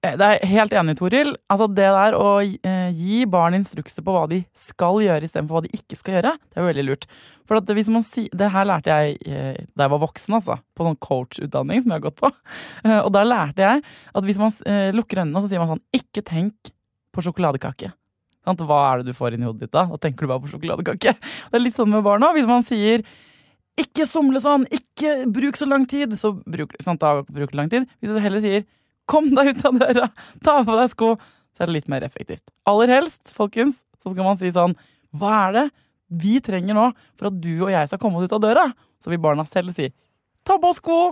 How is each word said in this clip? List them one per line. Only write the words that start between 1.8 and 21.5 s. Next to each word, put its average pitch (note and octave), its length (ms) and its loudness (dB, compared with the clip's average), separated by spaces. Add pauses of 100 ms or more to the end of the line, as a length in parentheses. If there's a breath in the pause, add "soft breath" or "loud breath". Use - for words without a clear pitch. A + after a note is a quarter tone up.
der G3 240 4
å, G3+ 140 2 (100)
eh, F#3 540 -2
gi F#3+ 340 -2
barn F3 300 2
instrukser E3 500 -6
på F#3+ 80 -2
hva D#3+ 160 0
de F3+ 140 -4 (100)
skal F#3 480 0
gjøre D#3+ 220 2
i E3 80 -8
stedet D#3+ 160 -4
for D#3+ 100 -4
hva E3 60 -4
de - 100 -12
ikke - 240 -10
skal F#3+ 160 -6
gjøre, G#3+ 240 0
det - 220 -10
er F3+ 80 0
veldig C#3 180 -2
lurt. C3+ 200 -6 (420 soft breath)
For G#3+ 80 2
at G#3+ 100 0
hvis G#3 240 0
man A3+ 140 2
si-, A3 260 -6
det G3 220 0
her G3 160 2
lærte D#3+ 240 0
jeg, D3+ 240 2 (100)
eh, C#3 300 -6 (180)
da C#3 140 2
jeg - 20 2
var D3 140 0
voksen, - 320 -4
altså, F3+ 220 -2 (180)
på E3+ 100 -4
sånn D#3 140 -4
coachutdanning C#3 840 -4
som A#3+ 80 0
jeg D#3+ 120 -4
har D3+ 80 -4
gått - 100 -12
på. C#4 160 4
<laughs> - 480 -20
Eh, A3 160 4
og G#3 100 0
da G3+ 140 6
lærte F#3+ 400 0
jeg B3+ 180 4 (320 loud breath)
at G3 100 -2
hvis G3 140 0
man G#3+ 140 2
s-, - 140 -8
eh, G3 280 0
lukker G#3+ 300 -2
øynene, D#3+ 180 -2
så G3+ 80 -4
sier F#3+ 80 -2
man E3 140 -2
sånn, - 100 -8 (100)
"Ikke - 300 -4
tenk F3 480 -6 (420)
på F3 120 -6
sjokoladekake." D#3+ 680 -4 (560)
Sant? F3+ 140 -2
Hva D3+ 180 2 (160)
er B2+ 80 -2
det B2+ 80 -8
du A#2+ 80 -10
får A#2+ 160 -4
inn A#2 80 -6
i A#2+ 60 -4
hodet G#2+ 180 -10
ditt - 80 -14
da? D#3+ 100 4
Da D#3+ 140 -6
tenker D3+ 260 -4
du C3+ 60 -4
bare C3 100 -2
på C#3+ 120 -12
sjokoladekake. E3+ 640 -2 (160)
<laughs> - 180 -16